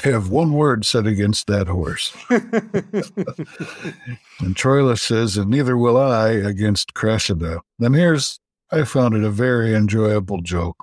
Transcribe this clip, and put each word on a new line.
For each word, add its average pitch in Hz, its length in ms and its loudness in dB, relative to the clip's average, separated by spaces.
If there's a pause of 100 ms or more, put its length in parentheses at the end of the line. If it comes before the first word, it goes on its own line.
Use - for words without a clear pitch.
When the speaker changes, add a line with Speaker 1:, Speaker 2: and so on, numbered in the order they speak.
Speaker 1:
have 113 260 0
one 151 240 2
word 139 320 2
said 110 220 0
against 101 400 0
that 101 200 0
horse." - 540 -4
Speaker 2:
<laughs> - 80 -8 (2000)
Speaker 1:
And 95 160 -4
Troilus 131 460 2
says, 113 360 0
"And 101 120 0
neither 127 280 2
will 120 200 4
I 120 320 2
against 104 640 -2
Cressida." 87 680 -2 (180)
Then 120 140 2
here's, 160 460 2 (320)
I 156 120 2
found 123 320 2
it 107 80 0
a 107 60 0
very 113 440 2
enjoyable 107 680 2
joke, 85 420 -4